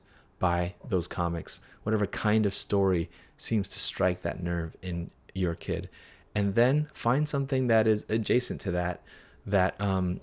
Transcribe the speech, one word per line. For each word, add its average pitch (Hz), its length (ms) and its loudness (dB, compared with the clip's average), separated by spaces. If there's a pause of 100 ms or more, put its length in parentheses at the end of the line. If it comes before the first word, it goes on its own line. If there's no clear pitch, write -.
(400)
by 87 340 0 (120)
those 90 200 0
comics, 85 540 -4 (240)
whatever 107 220 0
kind 107 400 0
of 95 80 0
story 95 540 2 (300)
seems 107 300 -2
to - 100 -6
strike - 440 0
that - 200 -4
nerve 85 400 -2
in 87 280 -4 (220)
your 87 220 0
kid, 87 340 -6 (460)
and 101 200 0
then 135 380 2
find 143 360 0
something 135 400 0
that 113 180 4
is 107 220 2
adjacent 110 520 0
to 92 120 -2
that, 87 300 -2 (440)
that, 98 340 2
um, 92 420 0